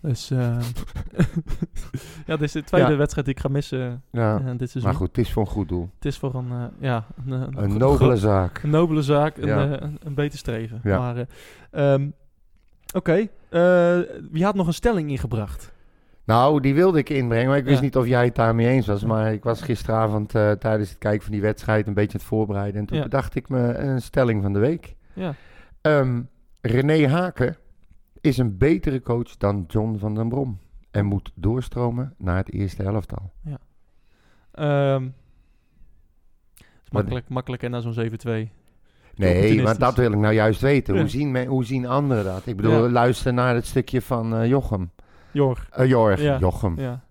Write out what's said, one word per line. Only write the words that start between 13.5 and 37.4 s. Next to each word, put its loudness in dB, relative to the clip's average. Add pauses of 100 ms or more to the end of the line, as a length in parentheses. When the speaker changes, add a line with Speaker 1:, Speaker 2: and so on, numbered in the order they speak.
Speaker 1:
wie 0
had 2
nog 0
een 0
stelling 0
ingebracht? -6 (480)
Speaker 2:
Nou, 4
die 2
wilde 4
ik 0
inbrengen, 2
maar 4
ik 0
wist 4
Speaker 1:
Ja. 2
Speaker 2:
niet 0
of 2
jij 4
het 0
daarmee 2
eens 2
was. 0
Speaker 1:
Ja. -2
Speaker 2:
Maar 0
ik -6
was -2
gisteravond, -2
eh, 4
tijdens -2
het -18
kijken -2
van -8
die -2
wedstrijd 0
een -4
beetje 2
aan -4
het -16
voorbereiden. -2
En -4
toen -2
Speaker 1:
Ja. -2
Speaker 2:
bedacht -4
ik -8
me 0
een -4
stelling 0
van -2
de 0
week. -2 (180)
Speaker 1:
Ja. -8 (480)
Speaker 2:
Ehm, 2 (400)
René 2
Haken -2 (640)
is 0
een 0
betere 0
coach -4
dan -2
John -2
van -4
den -2
Brom. -4 (340)
En 0
moet -2
doorstromen -4
naar -2
het -4
eerste -4
elftal. -6 (120)
Speaker 1:
Ja. -10 (960)
Ehm, 0 (1500)
is -20 (200)
Speaker 2:
Wat -18
Speaker 1:
makkelijk, -4
makkelijk -6